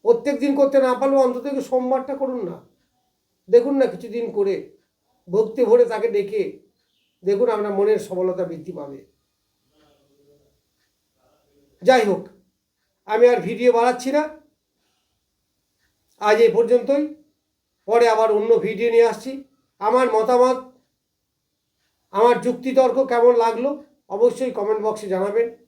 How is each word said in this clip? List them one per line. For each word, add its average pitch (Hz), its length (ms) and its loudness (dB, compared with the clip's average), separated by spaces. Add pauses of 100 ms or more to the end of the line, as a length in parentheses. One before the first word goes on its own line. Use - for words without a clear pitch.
প্রত্যেক 240 380 2
দিন 277 120 0
করতে 277 240 2
না 262 200 2
পারলেও 277 260 2
অন্তত 247 200 -4
একটু 277 240 -6
সোমবারটা 262 460 -4
করুন 254 340 -6
না, 170 80 -14 (920)
দেখুন 247 280 4
না 262 100 2
কিছুদিন 226 440 -8
করে 196 240 -2 (720)
ভক্তি 214 380 -2
ভরে 233 200 6
তাকে 220 300 -4
ডেকে 202 280 -4 (800)
দেখুন, 202 260 0
আপনার 208 280 -4
মনের 208 300 2
সবলতা 180 380 -4
বৃদ্ধি 165 280 -14
পাবে। 139 260 -16 (2750)
যাই 233 240 4
হোক, 190 180 -4 (840)
আমি 220 200 4
আর 240 200 2
ভিডিও 233 300 0
বাড়াচ্ছি 247 340 0
না, 294 120 0 (2000)
আজ 214 240 2
এই 220 120 4
পর্যন্তই। 247 480 2 (840)
পরে 233 260 4
আবার 220 180 2
অন্য 214 200 0 (140)
ভিডিও 220 260 -4
নিয়ে 226 200 4
আসছি। 220 200 -12 (500)
আমার 247 340 2
মতামত, 247 440 2 (1500)
আমার 226 300 4
যুক্তিতর্ক 254 540 0 (140)
কেমন 240 220 4 (100)
লাগলো 226 260 -2 (460)
অবশ্যই 240 420 0
কমেন্ট 214 260 -2
বক্সে 214 300 -6
জানাবেন। 208 340 -2 (200)